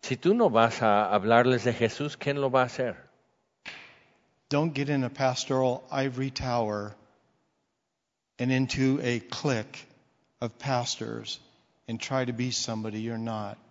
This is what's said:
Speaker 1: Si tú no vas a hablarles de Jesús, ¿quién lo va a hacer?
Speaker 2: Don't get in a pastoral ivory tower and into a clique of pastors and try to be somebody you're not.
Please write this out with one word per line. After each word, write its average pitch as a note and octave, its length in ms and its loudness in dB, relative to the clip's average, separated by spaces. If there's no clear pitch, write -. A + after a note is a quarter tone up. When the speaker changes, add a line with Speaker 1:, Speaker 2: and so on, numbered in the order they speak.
Speaker 1:
Si B2+ 160 -4
tú F3+ 160 4
no A3+ 160 6
vas A2+ 320 4
a G#2 320 4
hablarles A#2 500 4
de B2 100 2
Jesús, C#3+ 440 -2
¿quién C#3+ 240 -2
lo C#3 80 0
va B2+ 140 4
a - 20 2
hacer? A#2+ 300 -4
Speaker 2:
Don't D3+ 240 2
get C#3 160 -2
in C#3 140 2
a A#2+ 60 -2
pastoral C3 840 0
ivory C3+ 400 -2
tower G#2+ 640 -4
and B2+ 120 0
into C3 500 2
a A#2+ 180 -2
clique - 680 -4
of A#2 180 -6
pastors A#2 800 -6
and A2+ 120 -6
try C3 260 -2
to B2 80 -4
be B2 180 -4
somebody A2 500 -6
you're A#2 160 -6
not. A2 400 -6